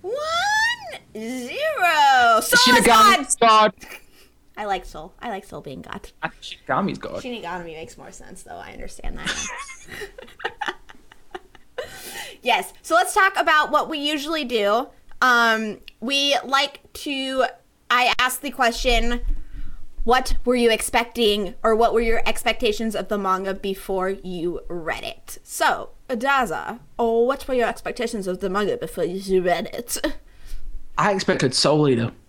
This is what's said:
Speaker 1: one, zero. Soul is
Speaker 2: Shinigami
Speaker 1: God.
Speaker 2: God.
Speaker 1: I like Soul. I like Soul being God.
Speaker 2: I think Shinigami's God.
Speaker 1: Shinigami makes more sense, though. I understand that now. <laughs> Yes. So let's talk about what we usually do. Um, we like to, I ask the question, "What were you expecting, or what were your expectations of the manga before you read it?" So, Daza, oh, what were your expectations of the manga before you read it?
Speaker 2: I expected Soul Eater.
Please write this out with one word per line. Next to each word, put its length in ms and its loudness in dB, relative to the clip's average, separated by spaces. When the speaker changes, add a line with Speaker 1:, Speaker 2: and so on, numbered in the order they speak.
Speaker 1:
one, 120 -6
zero. 1300 2
Soul 340 6
is 80 6
Speaker 2:
Shinigami 20 2
Speaker 1:
God. 540 8
Speaker 2:
God. 340 6
Speaker 1:
I 60 -8
like 200 -4
Soul. 340 -16
I 100 -10
like 160 -10
Soul 160 -14
being 220 -14
God. 260 -14
Speaker 2:
I 60 -4
think 120 -14
Shinigami's 560 -4
God. 240 -10
Speaker 1:
Shinigami 540 -10
makes 200 -16
more 160 -20
sense, 300 -20
though. 160 -18
I 140 -16
understand 480 -8
that 300 -8
now. 120 -8
<laughs> 40 -20
Yes. 400 -2
So 140 -2
let's 180 2
talk 260 2
about 320 4
what 160 2
we 120 -6
usually 460 -4
do. 420 2
Um, 560 2
we 440 0
like 380 -2
to, 520 -2
I 280 2
ask 220 0
the 80 -6
question, 720 0
"What 280 4
were 120 2
you 160 4
expecting, 920 0
or 140 2
what 180 2
were 80 2
your 240 2
expectations 680 0
of 140 -6
the 100 -2
manga 340 -2
before 560 -4
you 580 -6
read 360 -8
it?" 400 -12
So, 460 -2
Daza, 680 -2
oh, 240 2
what 260 0
were 60 -4
your 140 2
expectations 580 -6
of 140 -4
the 100 -4
manga 260 0
before 280 -6
you 400 0
read 280 0
it? 280 -8
Speaker 2:
I 140 2
expected 420 0
Soul 360 4
Eater. 220 2